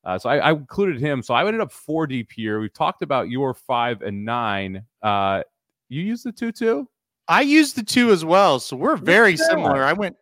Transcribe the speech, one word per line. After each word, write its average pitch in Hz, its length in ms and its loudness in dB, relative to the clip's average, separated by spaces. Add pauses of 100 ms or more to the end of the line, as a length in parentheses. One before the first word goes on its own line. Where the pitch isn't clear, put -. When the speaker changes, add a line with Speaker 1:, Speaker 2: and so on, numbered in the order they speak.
Speaker 1:
Uh, 92 140 -4
so 120 120 -6
I, 143 80 2
I 143 140 2
included 156 480 -2
him. 139 220 -2
So 120 120 -6
I 135 120 2
ended 220 160 -2
up 160 100 -6
four 160 340 -4
deep 131 260 -6
here. 107 280 -4
We've 107 140 -6
talked 165 300 -4
about 127 260 -2
your 127 240 -4
five 120 480 -4
and 101 240 -8
nine. 101 580 -6 (180)
Uh, 98 420 0 (440)
you 139 140 -8
used 220 240 -8
the 247 60 -6
two 233 200 -6
too? 240 380 -4 (400)
Speaker 2:
I 185 120 4
used 294 360 4
the 233 60 -6
two 240 280 2
as 165 140 4
well. 170 340 4
So - 160 -8
we're 233 200 0
Speaker 1:
Look 196 100 -8
Speaker 2:
very 196 280 6
Speaker 1:
at 156 60 -2
that. - 120 0
Speaker 2:
similar. 139 320 0
I 147 100 2
went 196 280 -4